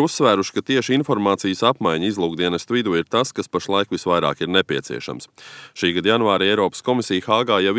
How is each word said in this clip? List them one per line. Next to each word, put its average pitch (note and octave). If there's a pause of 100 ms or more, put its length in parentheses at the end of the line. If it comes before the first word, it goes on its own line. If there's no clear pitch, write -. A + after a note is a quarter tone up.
uzsvēruši, A2+
ka G#2
tieši B2+
informācijas G2+
apmaiņa F#2
izlūkdienestu F2
vidū A2
ir E2
tas, A#2+
kas -
pašlaik G2
visvairāk E2+
ir E2+
nepieciešams. C2 (420)
Šī F2+
gada F2+
janvārī G2+
Eiropas G2+
komisija A2+
Hāgā A#2
jau G2